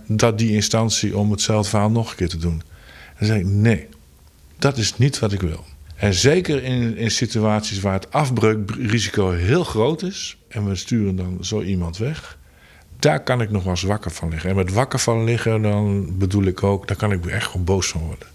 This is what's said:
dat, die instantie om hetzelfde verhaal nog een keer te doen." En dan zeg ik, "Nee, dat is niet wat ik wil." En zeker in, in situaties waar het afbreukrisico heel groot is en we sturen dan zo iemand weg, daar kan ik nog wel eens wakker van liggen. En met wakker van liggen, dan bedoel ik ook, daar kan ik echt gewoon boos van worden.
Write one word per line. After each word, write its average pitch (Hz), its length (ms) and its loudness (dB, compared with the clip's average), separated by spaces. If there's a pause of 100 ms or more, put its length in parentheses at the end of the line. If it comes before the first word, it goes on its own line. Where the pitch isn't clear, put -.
dat, 110 300 2
die 110 160 2
instantie 107 640 2
om 104 140 2
hetzelfde 104 380 0
verhaal 107 220 2
nog 113 180 0
een - 60 -12
keer 87 140 0
te 85 80 -6
doen." 82 240 -2 (540)
En - 20 -
dan 107 100 0
zeg 110 100 2
ik, 90 80 0
"Nee, 101 420 2 (680)
dat 139 200 2
is 107 200 -2
niet 135 220 2
wat 104 120 0
ik 98 100 -2
wil." 80 240 -4 (340)
En 104 140 2
zeker 143 500 2
in, 123 340 -2
in 113 140 0
situaties 107 680 0
waar 95 140 0
het 95 180 -4
afbreukrisico 110 1200 0
heel 95 320 2
groot 135 380 0
is - 360 -8 (100)
en 104 200 -4
we 98 80 -2
sturen 101 400 0
dan 90 260 -4
zo 104 200 -4
iemand 87 360 -4
weg, 139 400 -8 (640)
daar 147 240 2
kan 127 180 0
ik 107 80 -2
nog 104 140 0
wel 92 80 0
eens 87 100 -2
wakker 95 300 -2
van 82 180 -6
liggen. 80 200 -4
En 98 60 0
met 92 180 0
wakker 127 260 0
van 113 240 0
liggen, 113 380 0
dan 101 560 0
bedoel 95 260 2
ik 92 200 0
ook, 98 240 2
daar 101 100 -2
kan 104 140 0
ik 90 140 -2
echt 101 200 -4
gewoon 92 200 -4
boos 92 220 0
van 80 140 -4
worden. 80 340 -10